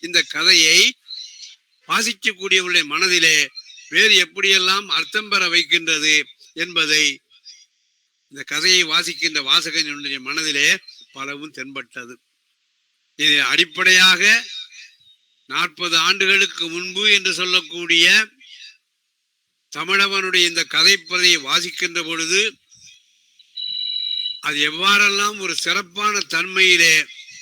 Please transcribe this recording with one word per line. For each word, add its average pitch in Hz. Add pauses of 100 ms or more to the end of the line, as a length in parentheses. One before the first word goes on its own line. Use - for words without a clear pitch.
இந்த 175
கதையை 165 (1080)
வாசிக்கக்கூடியவருடைய 190
மனதிலே 160 (520)
வேறு 202
எப்படியெல்லாம் 190
அர்த்தம் 165
பெற 202
வைக்கின்றது 160 (400)
என்பதை 160 (1300)
இந்த 139
கதையை 175
வாசிக்கின்ற 160
வாசகனுடைய 147
மனதிலே 147 (440)
பலவும் 143
தென்பட்டது. 131 (1080)
இது 151
அடிப்படையாக 180 (1300)
நாற்பது 165 (120)
ஆண்டுகளுக்கு 190 (100)
முன்பு 185 (140)
என்று 190
சொல்லக்கூடிய 170 (1700)
தமிழவனுடைய 190
இந்த 165 (120)
கதைப்பதையை 175
வாசிக்கின்ற 170 (100)
பொழுது 165 (2000)
அது 147 (120)
எவ்வாறெல்லாம் 202
ஒரு 170 (100)
சிறப்பான 196 (220)
தன்மையிலே 175 (460)